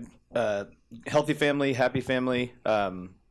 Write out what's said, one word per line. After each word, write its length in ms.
uh, 300
healthy 280
family, 400
happy 260
family, 540
um, 480